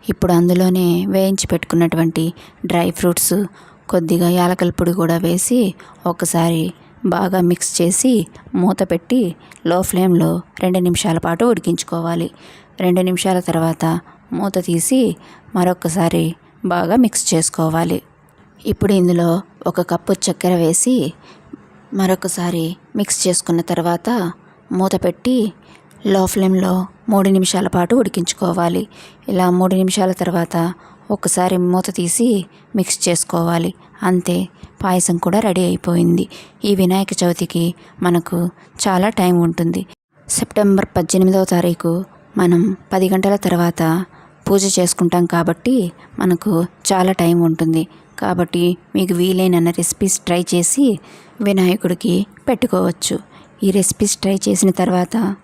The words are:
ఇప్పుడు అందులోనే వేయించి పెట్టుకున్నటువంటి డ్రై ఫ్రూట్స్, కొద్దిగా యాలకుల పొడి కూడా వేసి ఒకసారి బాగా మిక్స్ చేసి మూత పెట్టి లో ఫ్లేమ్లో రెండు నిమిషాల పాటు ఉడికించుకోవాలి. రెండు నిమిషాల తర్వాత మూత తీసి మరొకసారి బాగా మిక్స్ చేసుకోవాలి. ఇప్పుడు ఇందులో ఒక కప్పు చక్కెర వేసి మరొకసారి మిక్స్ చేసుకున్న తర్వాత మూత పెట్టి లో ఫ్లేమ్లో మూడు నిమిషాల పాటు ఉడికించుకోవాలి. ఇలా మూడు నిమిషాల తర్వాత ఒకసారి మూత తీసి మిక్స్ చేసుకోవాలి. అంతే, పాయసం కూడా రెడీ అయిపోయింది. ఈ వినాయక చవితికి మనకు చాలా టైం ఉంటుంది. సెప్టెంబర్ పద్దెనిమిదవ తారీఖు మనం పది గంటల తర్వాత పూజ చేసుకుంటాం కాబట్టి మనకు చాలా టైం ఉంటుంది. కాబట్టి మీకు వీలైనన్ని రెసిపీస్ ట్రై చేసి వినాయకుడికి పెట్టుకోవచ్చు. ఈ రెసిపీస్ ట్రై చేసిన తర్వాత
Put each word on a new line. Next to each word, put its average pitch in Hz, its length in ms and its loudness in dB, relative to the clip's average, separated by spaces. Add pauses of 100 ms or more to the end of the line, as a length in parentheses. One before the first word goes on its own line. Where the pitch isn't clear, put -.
(120)
ఇప్పుడు 175 260 0
అందులోనే 180 500 2 (260)
వేయించి 190 380 0
పెట్టుకున్నటువంటి 165 720 0 (460)
డ్రై 180 180 0 (100)
ఫ్రూట్స్, 175 400 0 (540)
కొద్దిగా 170 360 2 (100)
యాలకుల 175 400 0
పొడి 175 220 0
కూడా 165 160 2 (100)
వేసి 180 340 0 (520)
ఒకసారి 170 520 0 (500)
బాగా 185 340 -2
మిక్స్ - 300 -2
చేసి 180 340 2 (480)
మూత 180 300 0
పెట్టి 208 300 0 (500)
లో 175 60 2 (120)
ఫ్లేమ్లో 175 420 2 (320)
రెండు 185 240 0
నిమిషాల 170 400 0
పాటు 170 240 0
ఉడికించుకోవాలి. 170 760 -4 (560)
రెండు 180 240 2
నిమిషాల 185 300 0 (100)
తర్వాత 165 360 -2 (540)
మూత 190 200 -2 (100)
తీసి 170 320 0 (560)
మరొకసారి 170 680 0 (480)
బాగా 175 320 0
మిక్స్ - 280 -2
చేసుకోవాలి. 160 680 0 (760)
ఇప్పుడు 202 280 0
ఇందులో 175 280 2 (420)
ఒక 180 100 -4 (100)
కప్పు 175 220 -2 (120)
చక్కెర 180 300 0 (100)
వేసి 175 320 0 (1040)
మరొకసారి 180 680 -2 (320)
మిక్స్ - 280 -2
చేసుకున్న 175 340 0 (100)
తర్వాత 170 400 -2 (680)
మూత 190 160 0 (100)
పెట్టి 247 340 0 (760)
లో 196 60 4 (120)
ఫ్లేమ్లో 190 420 2 (380)
మూడు 196 240 4
నిమిషాల 185 400 0
పాటు 175 240 2
ఉడికించుకోవాలి. 175 800 -2 (480)
ఇలా 180 160 2 (120)
మూడు 185 240 2
నిమిషాల 190 300 0 (100)
తర్వాత 170 340 -2 (580)
ఒకసారి 185 420 0 (140)
మూత 185 180 0 (100)
తీసి 180 300 0 (500)
మిక్స్ - 280 -2
చేసుకోవాలి. 170 640 -2 (380)
అంతే, 180 280 0 (460)
పాయసం 185 420 0
కూడా 180 220 0
రెడీ 185 220 0
అయిపోయింది. 175 560 0 (440)
ఈ - 20 2 (100)
వినాయక 190 400 0
చవితికి 175 420 0 (420)
మనకు 175 340 0 (460)
చాలా 190 240 2 (120)
టైం 180 140 4 (120)
ఉంటుంది. 170 360 -2 (460)
సెప్టెంబర్ 196 680 0
పద్దెనిమిదవ 185 480 2 (100)
తారీఖు 175 380 0 (480)
మనం 175 220 4 (300)
పది 190 200 2
గంటల 196 240 2 (100)
తర్వాత 175 360 0 (640)
పూజ 196 180 2 (140)
చేసుకుంటాం 175 460 0 (100)
కాబట్టి 185 420 0 (440)
మనకు 185 320 0 (380)
చాలా 190 320 2
టైం 170 140 4 (120)
ఉంటుంది. 160 360 0 (360)
కాబట్టి 175 440 -2 (320)
మీకు 185 240 0
వీలైనన్ని 180 580 2
రెసిపీస్ 180 480 -2
ట్రై 175 160 0 (100)
చేసి 180 340 2 (600)
వినాయకుడికి 185 680 0 (340)
పెట్టుకోవచ్చు. 185 680 -2 (480)
ఈ 196 140 2
రెసిపీస్ - 440 -2
ట్రై 196 140 0 (100)
చేసిన 196 240 2 (120)
తర్వాత 180 340 0 (280)